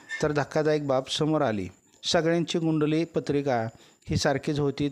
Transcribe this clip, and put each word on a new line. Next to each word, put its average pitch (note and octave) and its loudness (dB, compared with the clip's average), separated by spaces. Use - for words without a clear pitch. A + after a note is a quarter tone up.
तर D3+ 0
धक्कादायक D3+ 0
बाब C3+ 2
समोर D#3 0
आली. G#2 0
सगळ्यांची E3+ 2
कुंडली D#3+ 0
पत्रिका C#3 -2
ही D3+ 0
सारखीच C#3+ 0
होती C#3+ 0